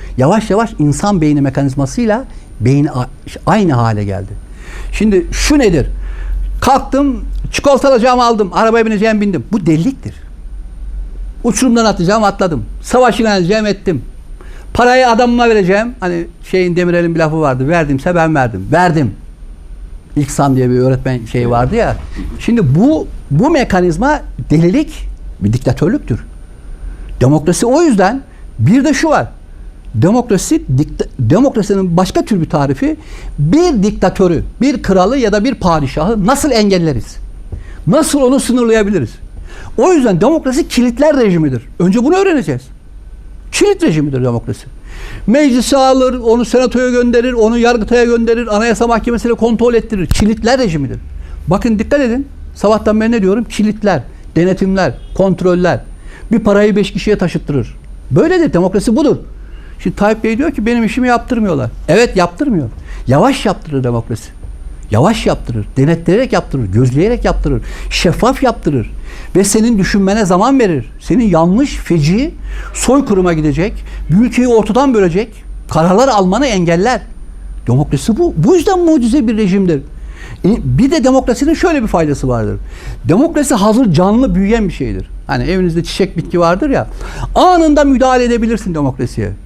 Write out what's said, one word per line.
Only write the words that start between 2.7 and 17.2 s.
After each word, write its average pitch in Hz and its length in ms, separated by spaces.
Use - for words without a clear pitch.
a-, 123 220
aynı 185 260
hale 113 320
geldi. 98 280
Şimdi 196 400
şu - 260
nedir? 170 280
Kalktım, 262 640
çikolata 277 360
alacağım 247 320
aldım, 226 320
arabaya 226 340
bineceğim 214 340
bindim. 185 320
Bu 196 140
deliliktir. 170 480
Uçurumdan 233 400
atlayacağım 202 400
atladım. 185 400
Savaş 247 380
ilan 214 200
edeceğim 214 260
ettim. 190 360
Parayı 247 340
adamıma 240 400
vereceğim. 214 520
Hani 175 260
şeyin 180 260
Demirel'in 175 380
bir 165 60